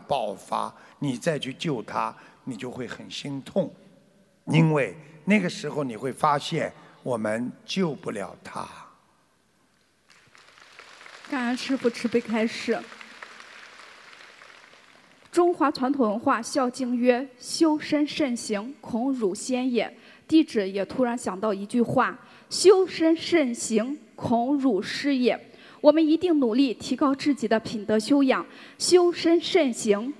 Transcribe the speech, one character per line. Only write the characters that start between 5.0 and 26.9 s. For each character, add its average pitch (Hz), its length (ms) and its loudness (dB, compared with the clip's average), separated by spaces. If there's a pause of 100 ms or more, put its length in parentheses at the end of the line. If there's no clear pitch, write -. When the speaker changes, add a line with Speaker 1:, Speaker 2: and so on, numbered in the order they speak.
Speaker 1:
那 208 140 4
个 180 80 -2
时 151 220 -8
候 143 140 -4
你 120 120 -6
会 123 160 -6
发 147 280 2
现， 131 340 -4 (300)
我 127 140 -2
们 110 340 -2 (140)
救 175 280 -2
不 - 180 -8
了 95 300 -8
他。 - 240 -12 (2750)
Speaker 2:
感 247 180 -2
恩 247 100 -2
师 269 180 -2
父 247 140 0
慈 - 180 -4
悲 233 140 2
开 220 260 0
示。 - 340 -4 (2500)
中 349 240 4
华 294 160 2
传 254 220 -2
统 269 180 2
文 208 80 -2
化 240 260 0
《孝 254 260 -2
经》 247 260 -4
曰 247 320 2 (100)
：“修 311 400 0
身 294 300 0
慎 269 280 -2
行， 220 440 -6
恐 240 320 -4
辱 220 240 -2
先 254 360 -4
也。” 226 220 -2 (320)
弟 320 180 6
子 208 240 -2
也 196 180 -2
突 254 180 -2
然 240 140 0
想 190 220 -6
到 214 140 0
一 196 120 -6
句 240 160 0
话 220 360 2 (320)
：“修 381 380 8
身 320 280 2
慎 311 380 2
行， 233 460 -2 (160)
恐 247 420 0
辱 254 240 2
师 - 320 -2
也。” 247 240 2 (420)
我 294 120 8
们 320 140 2
一 311 120 2
定 330 220 0
努 233 160 0
力 262 180 2
提 - 220 -6